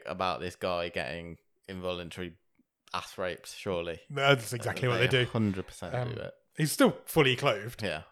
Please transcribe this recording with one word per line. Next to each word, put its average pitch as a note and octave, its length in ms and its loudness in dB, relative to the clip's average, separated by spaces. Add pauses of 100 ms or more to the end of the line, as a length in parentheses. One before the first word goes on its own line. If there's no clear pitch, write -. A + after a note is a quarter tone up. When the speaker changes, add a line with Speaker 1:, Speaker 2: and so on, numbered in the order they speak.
Speaker 1:
about F2+ 360 -2
this - 140 -6
guy F2 340 -2
getting E2+ 480 -6 (320)
involuntary F2+ 640 -6 (600)
ass - 240 -8
raped, - 380 -6
surely." E2+ 540 -4
Speaker 2:
That's C#3 440 4
exactly A#2+ 360 -2
what A#2+ 100 2
they B2 80 4
do. B2 180 4
Speaker 1:
Hundred G2+ 420 0
percent - 280 -8
Speaker 2:
Um, B2 180 -4
Speaker 1:
do - 80 -8
it. - 120 -10 (240)
Speaker 2:
he's D#3 160 2
still A#3+ 320 6
fully C3+ 320 6
clothed. A2+ 440 0
Speaker 1:
Yeah. E2+ 300 -2